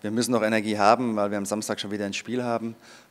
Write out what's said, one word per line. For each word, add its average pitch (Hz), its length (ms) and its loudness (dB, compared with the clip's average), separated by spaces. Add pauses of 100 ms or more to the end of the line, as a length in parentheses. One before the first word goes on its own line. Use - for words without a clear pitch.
wir 107 100 -6
müssen 113 220 0
noch 113 100 2
Energie 107 360 0
haben, 113 380 6
weil 101 140 0
wir 104 60 -2
am 101 80 -4
Samstag 104 340 -4
schon 101 120 -10
wieder 104 160 -4
ein 101 80 -6
Spiel 123 280 -6
haben. 113 320 -4 (360)